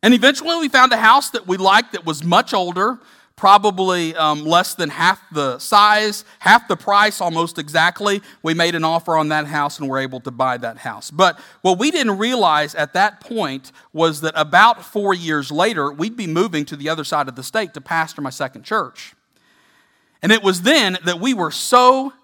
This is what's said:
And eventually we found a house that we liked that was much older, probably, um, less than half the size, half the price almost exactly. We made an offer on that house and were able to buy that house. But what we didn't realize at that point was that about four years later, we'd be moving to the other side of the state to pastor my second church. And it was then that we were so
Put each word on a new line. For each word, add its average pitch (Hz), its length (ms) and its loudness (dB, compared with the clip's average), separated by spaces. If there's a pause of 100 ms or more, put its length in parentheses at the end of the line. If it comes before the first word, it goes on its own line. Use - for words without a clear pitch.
And 247 100 6
eventually 285 420 2
we 320 120 -4
found 254 240 4
a 226 60 0
house 226 320 4
that 196 180 -10
we 185 80 -2
liked 190 360 2
that 180 120 -10
was 156 180 -6
much 190 320 0
older, 190 460 -2 (340)
probably, 190 800 2
um, 151 300 -2
less 170 300 2
than 170 140 -4
half 170 320 0 (120)
the 139 260 -4
size, 208 680 2 (140)
half - 300 4
the 185 80 -2
price 208 440 0
almost 170 380 -4
exactly. 175 640 -2 (200)
We 160 120 -2
made 170 220 -2
an 160 80 -4
offer 165 320 0
on 151 120 0
that 151 180 -2
house 147 340 -4
and 143 80 -6
were 135 100 -4
able 131 220 -6
to 131 100 -12
buy 123 280 -2
that 117 200 -10
house. - 320 -12
But 170 300 0 (220)
what 185 140 2
we 254 140 -2
didn't 247 280 -2
realize 185 580 0
at 147 160 -4
that 202 280 -2
point 143 520 -8 (200)
was 160 280 0
that 160 160 -6
about 175 480 4
four 202 280 -2
years 156 380 -4
later, 160 400 -2
we'd 180 260 -8
be 214 120 -8
moving 170 380 -2
to 160 100 -14
the 143 120 -8
other 160 140 -4
side 143 240 -2
of 131 80 -14
the 131 80 -16
state 208 320 -6
to 151 60 -14
pastor 160 400 -6
my 139 100 -6
second 127 340 -10
church. 180 500 -8 (1080)
And 190 80 2
it 220 120 4
was 185 200 0
then 208 420 2
that 175 140 -2
we 247 160 -2
were 175 160 -4
so 262 600 2 (100)